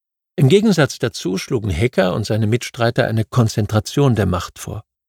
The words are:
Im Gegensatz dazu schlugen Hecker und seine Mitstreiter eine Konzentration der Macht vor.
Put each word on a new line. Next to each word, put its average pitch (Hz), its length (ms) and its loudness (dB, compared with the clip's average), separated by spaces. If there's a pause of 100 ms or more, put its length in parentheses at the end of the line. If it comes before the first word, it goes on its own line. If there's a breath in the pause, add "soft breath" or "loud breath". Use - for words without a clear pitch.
(380)
Im 139 120 4
Gegensatz 196 480 4
dazu 170 400 -4
schlugen 110 320 -4
Hecker 120 460 0
und 107 100 -4
seine 110 220 0
Mitstreiter 120 580 -2
eine 113 200 -2
Konzentration 113 920 0
der 101 100 0
Macht 90 320 -4
vor. 107 260 -12 (260)